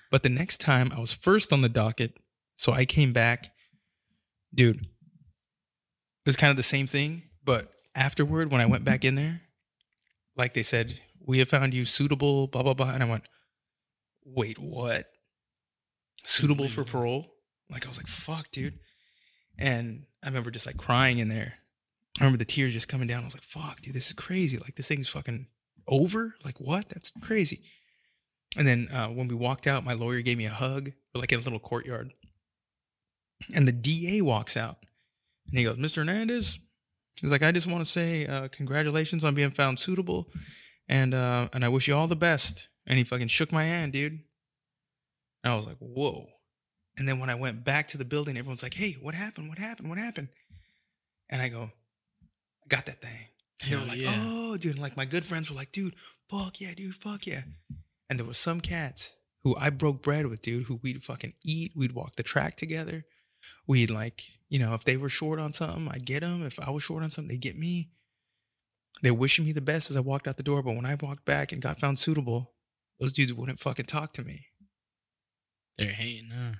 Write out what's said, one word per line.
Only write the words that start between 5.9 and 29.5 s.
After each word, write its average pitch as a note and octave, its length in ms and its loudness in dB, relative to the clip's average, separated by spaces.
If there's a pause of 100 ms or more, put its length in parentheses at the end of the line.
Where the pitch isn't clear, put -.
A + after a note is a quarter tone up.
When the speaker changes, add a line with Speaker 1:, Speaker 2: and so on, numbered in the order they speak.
Speaker 1:
was C3+ 100 4
kind D3 140 8
of C#3 60 4
the B2+ 60 2
same C3+ 240 2
thing, D3+ 380 -2 (200)
but B2 280 2 (220)
afterward, D3 580 2
when B2+ 80 6
I A#2 60 6
went G#2 180 4
back C3 200 2
in C3 120 4
there, D#3+ 260 -2 (960)
like B2 180 0
they B2 80 2
said, A#2 380 0 (260)
"We C3 140 4
have B2+ 80 6
found C3+ 260 4
you B2 100 0
suitable, C#3 640 4
blah, C3 160 0
blah, C3+ 120 4
blah." C3 160 0
And B2+ 120 0
I A#2+ 40 2
went, A2+ 180 -2 (1000)
"Wait, A#2+ 340 -2
what? B2 520 -4 (1160)
Suitable C#3+ 440 2
for A#2 140 -6
Speaker 2:
Unbelievable. A#2+ 80 -10 (100)
Speaker 1:
parole?" B2+ 340 -4 (360)
Like, B2 140 -10
I C3 40 -6
was B2 100 -8
like, - 100 -12
"Fuck, - 420 -8
dude." C#3 280 -6 (800)
And A#2+ 460 -2 (180)
I - 60 -8
remember B2 220 -4
just, A2+ 160 -6
like, C3 100 -8
crying B2 420 4
in A2 100 0
there. A2 260 -4 (640)
I C#3 60 4
remember C3 140 8
the A#2 60 -2
tears C3 280 0
just A2+ 160 -2
coming B2+ 200 -4
down. A#2+ 140 -4
I - 40 -10
was C3 80 -12
like, - 80 -20
"Fuck, - 400 -12
dude, C3+ 120 -10
this B2+ 140 -4
is - 40 -2
crazy. F3+ 460 -2
Like, - 180 -14
this - 120 -6
thing's C#3 200 -2
fucking B2+ 380 -6 (400)
over? G3 480 2 (100)
Like, C3 160 -10
what? E3 280 -2
That's - 220 -8 (100)
crazy." G#3 420 0 (920)
And D3 100 6
then, A#2+ 260 4
uh, A#2 160 -2
when B2 200 -4
we A#2+ 60 -4
walked B2 320 0